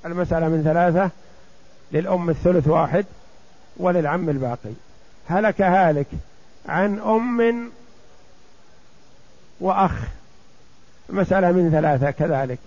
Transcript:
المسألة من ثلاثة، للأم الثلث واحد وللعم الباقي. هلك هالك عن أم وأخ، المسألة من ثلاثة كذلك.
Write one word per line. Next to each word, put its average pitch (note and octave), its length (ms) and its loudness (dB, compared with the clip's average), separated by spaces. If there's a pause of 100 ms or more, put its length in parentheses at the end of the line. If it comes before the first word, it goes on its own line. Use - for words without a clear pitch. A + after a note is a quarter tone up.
المسألة E3+ 420 -2
من D#3+ 140 0
ثلاثة، E3+ 480 2 (800)
للأم F3 380 -2
الثلث D#3+ 380 2
واحد D#3+ 380 2 (720)
وللعم F3 520 0
الباقي. B2 440 -4 (560)
هلك G3+ 340 0
هالك F3 440 4 (640)
عن G3+ 300 -2
أم A#3 720 0 (1900)
وأخ، F#3+ 320 0 (1160)
المسألة F#3 420 2
من F3 180 4
ثلاثة D3 400 2
كذلك. C3+ 560 -2